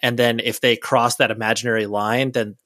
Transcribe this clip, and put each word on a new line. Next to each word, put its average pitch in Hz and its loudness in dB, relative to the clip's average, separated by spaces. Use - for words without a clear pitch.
And 120 0
then 117 2
if - -2
they 120 4
cross 120 0
that 120 2
imaginary 110 -2
line, 110 -2
then 107 -4